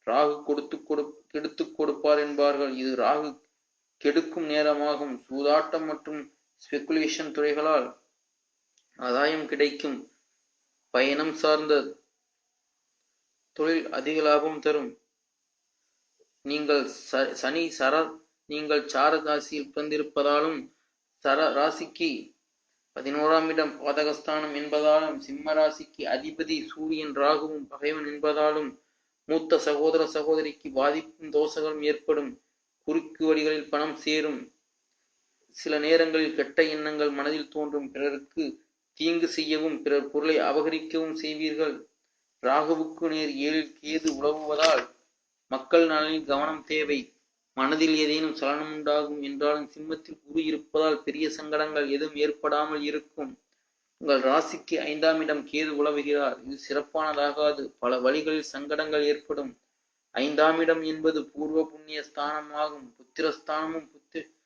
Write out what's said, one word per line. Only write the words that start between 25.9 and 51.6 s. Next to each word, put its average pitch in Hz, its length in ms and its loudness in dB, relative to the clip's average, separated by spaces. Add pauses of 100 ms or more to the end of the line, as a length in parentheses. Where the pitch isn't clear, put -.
அதிபதி 156 520 -4 (100)
சூரியன் 156 480 -6
ராகுவும் 147 540 2
பகைவன் 147 360 -4
என்பதாலும், 151 640 0 (580)
மூத்த 160 300 2
சகோதர 156 480 2
சகோதரிக்கு 151 640 -2
பாதிப்பும் 147 640 -2
தோஷங்களும் 151 460 0
ஏற்படும். 147 600 -2 (460)
குறுக்கு 160 380 -2
வழிகளில் 156 420 2
பணம் 147 280 -2
சேரும். 151 440 -2 (1160)
சில 151 220 -4
நேரங்களில் 160 560 2
கெட்ட 143 280 0
எண்ணங்கள் 151 480 -2
மனதில் 147 380 -4
தோன்றும். 147 420 -6
பிறருக்கு 139 540 -4 (560)
தீங்கு 165 280 0
செய்யவும், 156 540 -2
பிறர் 143 280 0
பொருளை 151 280 2
அபகரிக்கவும் 156 840 0
செய்வீர்கள். 151 520 -4 (680)
ராகுவுக்கு 156 640 0
நேர் 156 240 -2 (140)
ஏழில் 151 340 -2
கேது 156 280 -4
உலவுவதால், 151 760 2 (680)
மக்கள் 165 360 6
நலனில் 156 380 0
கவனம் 147 400 -2
தேவை. 147 360 0 (560)
மனதில் 156 400 2
ஏதேனும் 156 380 0
சலனம் 151 380 -4
உண்டாகும். 147 500 -2
என்றாலும், 147 500 -2
சிம்மத்தில் 156 500 -12
குரு 147 220 -4
இருப்பதால் 156 580 0
பெரிய 151 280 -4
சங்கடங்கள் 151 580 -2